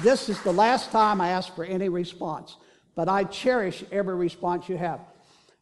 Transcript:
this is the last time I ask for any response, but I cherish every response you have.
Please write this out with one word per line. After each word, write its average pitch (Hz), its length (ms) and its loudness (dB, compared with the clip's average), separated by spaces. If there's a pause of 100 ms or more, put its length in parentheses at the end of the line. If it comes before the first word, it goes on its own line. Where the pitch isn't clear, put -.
this 247 260 4
is 202 140 -4
the 190 100 2
last 226 380 4
time 214 300 4
I 175 80 2
ask 185 260 -2
for 165 100 -8
any 190 240 -2
response, 175 680 -6 (400)
but 170 120 0
I 196 140 2
cherish 196 720 -2
every 190 240 -2
response 175 520 -2
you 185 80 -4
have. 160 220 -4 (640)